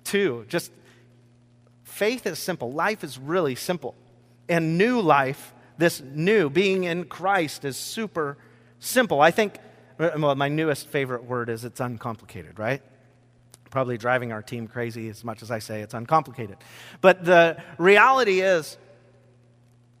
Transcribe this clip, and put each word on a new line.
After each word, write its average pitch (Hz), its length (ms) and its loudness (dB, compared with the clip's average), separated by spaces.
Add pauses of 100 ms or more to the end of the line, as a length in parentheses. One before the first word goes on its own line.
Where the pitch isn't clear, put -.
two. 139 460 -2
Just 165 200 -4 (1120)
faith 233 420 -4
is 175 140 -6
simple. 131 340 -6
Life 185 320 -4
is 127 120 -12
really 143 380 -2
simple. - 400 -6 (540)
And 165 280 0
new 240 220 2
life, 139 540 2 (240)
this 165 240 2
new, 156 480 0
being 190 340 0
in 175 220 -4
Christ, 175 580 -4
is 135 140 -6
super 160 600 -8 (420)
simple. 170 420 2
I 165 100 8
think, 208 280 0 (380)
well, 151 380 0
my 143 140 0
newest 151 400 -2
favorite 127 340 -4
word 120 240 -6
is 113 160 -6
it's 120 160 -12
uncomplicated, 110 800 -10
right? 120 220 -4 (880)
Probably 123 260 -2
driving 120 340 0
our 107 100 -10
team 113 280 -10
crazy 117 400 -8
as 107 160 -16
much 110 160 -10
as 113 100 -10
I 110 80 -4
say 107 220 -10
it's 104 120 -14
uncomplicated. 120 640 -2 (460)
But 180 240 6
the 170 360 6 (160)
reality 208 640 6
is, 185 380 0 (1200)